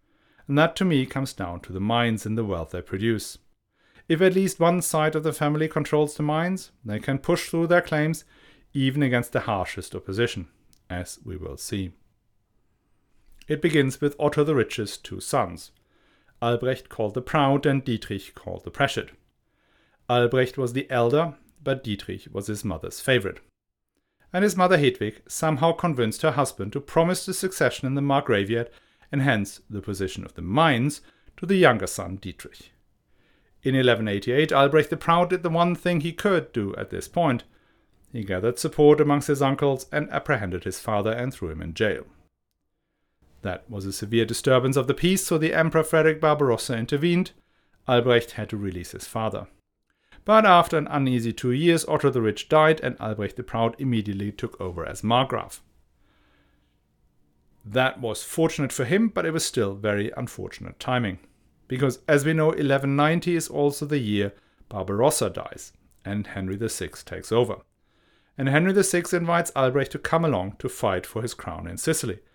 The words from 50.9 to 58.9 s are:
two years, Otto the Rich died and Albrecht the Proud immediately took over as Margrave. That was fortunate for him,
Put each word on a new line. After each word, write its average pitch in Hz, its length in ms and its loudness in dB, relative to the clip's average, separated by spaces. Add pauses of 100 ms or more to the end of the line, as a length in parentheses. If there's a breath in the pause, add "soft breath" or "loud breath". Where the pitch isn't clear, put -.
two 123 180 -4
years, 160 360 2
Otto 143 240 2
the 123 100 0
Rich 107 280 -2
died 156 320 6
and 127 200 -6
Albrecht 107 360 -6
the 123 60 -10
Proud 113 360 0
immediately 104 520 -2
took - 300 -10
over 87 260 -6
as - 160 -10
Margrave. 120 580 0 (2000)
That 123 360 0
was 113 220 -4
fortunate 165 500 0
for 135 120 -2
him, 202 240 2